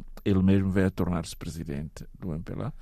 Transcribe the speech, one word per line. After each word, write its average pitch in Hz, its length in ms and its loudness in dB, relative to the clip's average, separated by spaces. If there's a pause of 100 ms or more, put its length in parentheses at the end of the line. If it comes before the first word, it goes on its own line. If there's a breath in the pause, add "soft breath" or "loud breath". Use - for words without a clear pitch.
(240)
ele 95 200 4
mesmo 98 260 6
veio 95 160 4
a 95 60 2
tornar-se 87 440 -2
presidente 78 720 -8 (140)
do 92 120 -6
M 78 120 -6
P - 100 -8
L 101 120 -6
A 143 160 -6